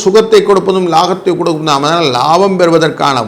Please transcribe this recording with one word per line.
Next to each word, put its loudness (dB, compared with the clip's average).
சுகத்தை 2
கொடுப்பதும் 0
லாபத்தை -2
கொடுப்பதும், -4
அதனால் 0
லாபம் 0
பெறுவதற்கான 0